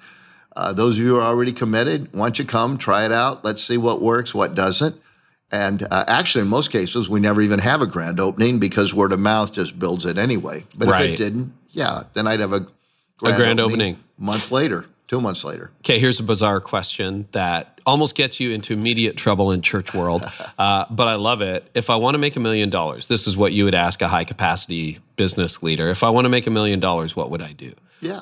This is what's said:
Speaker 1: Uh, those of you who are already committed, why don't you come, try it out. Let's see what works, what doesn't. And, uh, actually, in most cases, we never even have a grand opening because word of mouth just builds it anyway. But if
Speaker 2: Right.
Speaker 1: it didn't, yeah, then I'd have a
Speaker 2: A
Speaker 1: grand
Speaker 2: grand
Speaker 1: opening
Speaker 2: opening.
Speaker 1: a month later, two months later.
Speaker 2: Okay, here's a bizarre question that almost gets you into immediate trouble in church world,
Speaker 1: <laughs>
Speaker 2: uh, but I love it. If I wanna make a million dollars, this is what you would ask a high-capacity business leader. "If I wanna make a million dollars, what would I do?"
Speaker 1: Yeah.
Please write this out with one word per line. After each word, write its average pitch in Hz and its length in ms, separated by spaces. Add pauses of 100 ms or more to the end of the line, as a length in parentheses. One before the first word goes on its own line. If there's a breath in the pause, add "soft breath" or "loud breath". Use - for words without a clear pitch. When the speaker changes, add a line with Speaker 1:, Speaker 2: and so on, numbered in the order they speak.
(560 loud breath)
Speaker 1:
Uh, 92 160
those 110 260
of 117 60
you 123 60
who 123 60
are 120 60
already 120 300
committed, 123 600
why 101 140
don't 120 120
you 139 60
come, 120 340
try 104 260
it 110 80
out. 123 320
Let's 107 180
see 120 140
what 117 260
works, 117 320
what 98 200
doesn't. 95 420 (560 soft breath)
And, 98 380
uh, 95 180
actually, 123 340
in 98 60
most 127 240
cases, 98 360
we 101 120
never 104 200
even 104 200
have 107 200
a 117 60
grand 87 320
opening 104 400
because 98 340
word 98 200
of 95 80
mouth 107 320
just 87 260
builds 87 260
it 87 140
anyway. 92 460 (120)
But 110 120
if 98 40
Speaker 2:
Right. 90 180
Speaker 1:
it 82 60
didn't, 110 360 (180)
yeah, - 320 (120)
then 110 120
I'd 110 140
have 98 120
a 98 40
Speaker 2:
A 92 100 (520)
Speaker 1:
grand 110 180
Speaker 2:
grand 117 240
Speaker 1:
opening 113 340
Speaker 2:
opening. - 100 (160)
Speaker 1:
a - 40
month 104 260
later, 123 360 (200)
two 123 140
months 101 240
later. 82 260 (140)
Speaker 2:
Okay, 123 160
here's 123 200
a 113 40
bizarre 104 360
question 98 720
that 87 540
almost 143 300
gets 135 240
you 123 100
into 110 240
immediate 113 420
trouble 98 360
in 90 100
church - 320
world, 87 340 (140)
Speaker 1:
<laughs> - 160
Speaker 2:
uh, 98 320
but 117 180
I 113 60
love 107 260
it. 92 320
If 117 160
I 117 80
wanna 127 220
make 143 180
a 131 40
million 110 280
dollars, 82 380
this 117 220
is 95 80
what 98 180
you 101 100
would 98 100
ask 87 280
a 90 60
high-capacity 85 880 (180)
business 92 460
leader. 80 260
"If 92 140
I 117 80
wanna 123 180
make 123 180
a 113 40
million 104 300
dollars, 85 360
what 71 140
would 80 100
I 78 120
do?" 67 200 (280 soft breath)
Speaker 1:
Yeah. 180 220